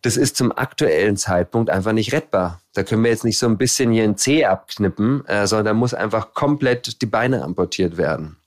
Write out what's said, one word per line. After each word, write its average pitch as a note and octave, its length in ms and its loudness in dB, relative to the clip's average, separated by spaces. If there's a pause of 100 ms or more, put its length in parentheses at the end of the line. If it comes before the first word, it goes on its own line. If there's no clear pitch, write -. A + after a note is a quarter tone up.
das A#2+ 120 -2
ist C3 220 0
zum B2 180 2
aktuellen G2+ 600 0
Zeitpunkt F#2+ 540 0
einfach F#2+ 220 0
nicht A2 200 0
rettbar. F#2 480 -2 (140)
Da G2+ 80 -2
können A2+ 200 0
wir A#2 60 4
jetzt A2+ 160 0
nicht A2+ 140 0
so B2 80 0
ein A2 100 2
bisschen B2 340 2
hier A2+ 120 4
ein G#2+ 120 2
Zeh C#3+ 300 2
abknippen, G#2 800 -2
äh, G2+ 220 0
sondern G#2 180 0
da G#2+ 80 2
muss A#2+ 220 0
einfach G#2+ 400 -4
komplett C#3 680 -2
die A2+ 60 -2
Beine A#2 360 0
amputiert E2+ 540 -2
werden. D#2 500 -4